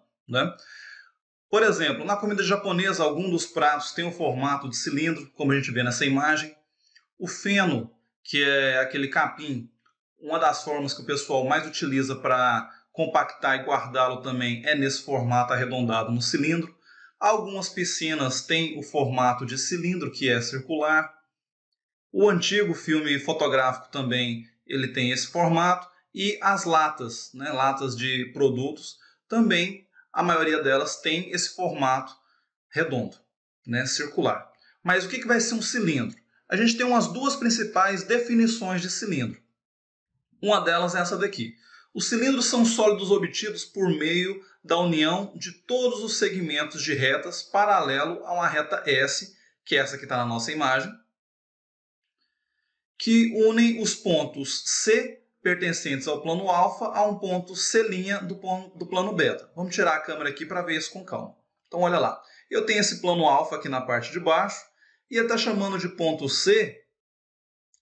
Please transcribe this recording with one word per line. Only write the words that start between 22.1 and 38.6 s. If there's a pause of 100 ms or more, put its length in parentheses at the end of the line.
O
antigo
filme
fotográfico
também, (220)
ele
tem
esse
formato. (240)
E
as
latas,
né,
latas
de
produtos, (300)
também (260)
a
maioria
delas
tem
esse
formato (560)
redondo, (480)
né,
circular. (320)
Mas
o
que
que
vai
ser
um
cilindro? (300)
A
gente
tem
umas
duas
principais
definições